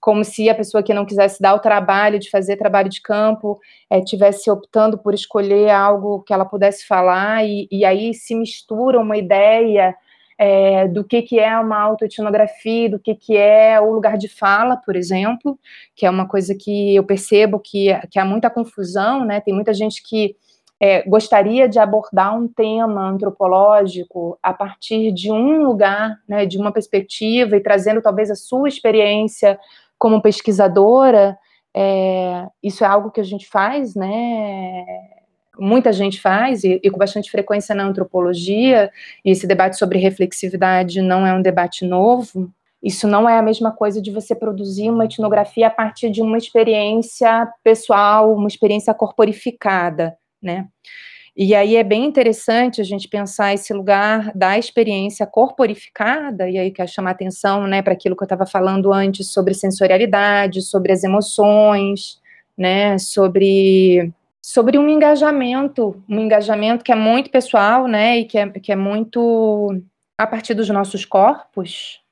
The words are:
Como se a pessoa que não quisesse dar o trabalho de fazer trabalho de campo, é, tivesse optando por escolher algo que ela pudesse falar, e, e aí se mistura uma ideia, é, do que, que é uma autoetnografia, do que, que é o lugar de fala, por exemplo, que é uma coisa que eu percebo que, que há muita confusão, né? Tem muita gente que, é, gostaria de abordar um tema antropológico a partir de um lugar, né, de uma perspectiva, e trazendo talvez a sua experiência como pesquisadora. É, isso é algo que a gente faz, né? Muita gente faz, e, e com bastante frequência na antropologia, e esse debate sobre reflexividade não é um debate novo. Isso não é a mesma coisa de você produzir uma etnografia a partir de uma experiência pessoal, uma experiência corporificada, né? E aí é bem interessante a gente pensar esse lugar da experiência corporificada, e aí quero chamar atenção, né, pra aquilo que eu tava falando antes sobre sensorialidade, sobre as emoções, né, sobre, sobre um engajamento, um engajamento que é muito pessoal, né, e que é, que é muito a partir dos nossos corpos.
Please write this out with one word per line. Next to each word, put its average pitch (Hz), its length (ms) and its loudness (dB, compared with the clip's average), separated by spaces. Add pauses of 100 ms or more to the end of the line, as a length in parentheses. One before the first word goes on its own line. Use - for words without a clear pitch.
Como 214 240 0
se 214 240 -2
a 220 60 4
pessoa 214 300 -2
que 208 100 -2
não 202 100 -4
quisesse 202 380 0
dar 196 120 4
o 208 40 0
trabalho 208 580 2
de 202 140 -8
fazer 196 260 -2
trabalho 202 320 0
de 190 140 -12
campo, 214 560 -2 (320)
é, 190 100 2
tivesse 202 480 0
optando 214 480 0
por 202 160 -4
escolher 202 560 0
algo 202 540 2
que - 100 -6
ela 190 120 0
pudesse 202 420 -2
falar, 190 580 0
e, 208 280 -6
e 202 120 0
aí 208 300 0
se 226 220 -10
mistura 226 640 -2
uma 214 160 -2
ideia, 208 800 2 (420)
é, 196 480 4
do 185 160 -4
que, 233 200 -2
que 233 180 0
é 220 180 2
uma 220 220 -2
autoetnografia, 214 1080 -2
do 196 120 -6
que, 214 160 -4
que 214 200 -2
é 214 440 6
o 214 100 2
lugar 220 260 0
de 202 120 -6
fala, 220 480 0
por 208 180 -6
exemplo, 196 640 -4 (380)
que 214 100 0
é 185 40 4
uma 190 180 -2
coisa 196 260 -2
que 202 400 -2
eu 196 80 6
percebo 202 560 2
que, 196 300 -2 (240)
que 196 80 0
há 190 40 2
muita 214 240 -2
confusão, 220 760 -4
né? 208 160 -2
Tem 202 120 -4
muita 208 220 -2
gente 214 300 -6
que, 214 320 -4 (440)
é, 196 280 4
gostaria 220 600 2
de 220 100 0
abordar 208 580 0
um 233 120 -4
tema 220 600 -2
antropológico 190 1300 0
a 185 100 -2
partir 214 600 -4
de 185 180 -6
um 269 320 0
lugar, 214 560 -2 (100)
né, 202 160 -2
de 190 140 -6
uma 202 140 -4
perspectiva, 214 840 -2
e 202 40 4
trazendo 208 420 0
talvez 208 280 0
a 208 40 -4
sua 254 340 -4
experiência 214 880 0 (380)
como 220 240 2
pesquisadora. 202 1160 4 (360)
É, 185 720 -2 (160)
isso 208 220 -4
é - 20 4
algo 202 240 2
que 220 100 -6
a 208 40 -2
gente 190 240 -12
faz, 220 460 -4
né? 196 880 -6 (720)
Muita 226 360 2
gente 196 280 -4
faz, 208 440 0
e, 185 180 2
e 196 80 2
com 190 80 -10
bastante 202 320 -2
frequência 208 440 -4
na 196 100 -4
antropologia, 196 1080 0 (340)
e 196 60 2
esse 190 160 0
debate 185 320 0
sobre 185 200 0
reflexividade 185 1040 -2
não 185 240 2
é 190 80 2
um 185 80 0
debate 180 460 -2
novo. 185 640 0 (320)
Isso 196 240 -4
não 214 220 2
é 226 100 4
a 226 40 2
mesma 220 280 0
coisa 208 320 -4
de 202 80 -10
você 214 240 -6
produzir 208 560 -6
uma 226 140 0
etnografia 214 640 0
a - 20 2
partir 220 400 -6
de 208 100 -4
uma 220 160 -2
experiência 226 1120 0 (140)
pessoal, 214 720 4
uma 208 140 -2
experiência 208 440 -2
corporificada, 190 1200 -2 (260)
né? 190 240 -8 (720)
E 196 180 2
aí 208 200 4
é 226 80 4
bem 208 220 0
interessante 240 760 0
a 208 40 -2
gente 196 240 -10
pensar 202 460 -4
esse 196 180 -8
lugar 208 600 0
da 190 240 0
experiência 208 680 -4
corporificada, 226 1200 -2
e 185 80 -4
aí 190 120 -2
quero 180 200 -8
chamar 185 220 -6
atenção, 196 540 -4
né, 196 140 -2
pra 196 140 0
aquilo 185 200 -4
que 180 80 -10
eu 190 60 -8
tava 190 160 -4
falando 190 480 0
antes 196 360 -2
sobre 196 260 0
sensorialidade, 196 1080 0
sobre 190 320 -2
as 185 100 0
emoções, 202 1160 0 (360)
né, 196 420 0
sobre, 190 1160 2 (300)
sobre 254 360 2
um 285 80 4
engajamento, 277 1200 0
um 214 140 -4
engajamento 214 640 0
que 254 80 0
é - 20 4
muito 226 360 0
pessoal, 247 580 2
né, 226 300 2
e 226 80 -2
que 226 120 -4
é, 202 120 -2
que 196 200 -12
é 196 60 0
muito 214 1040 -2 (380)
a 220 80 -2
partir 220 260 -8
dos 214 160 -4
nossos 196 380 -4
corpos. - 920 -2 (120)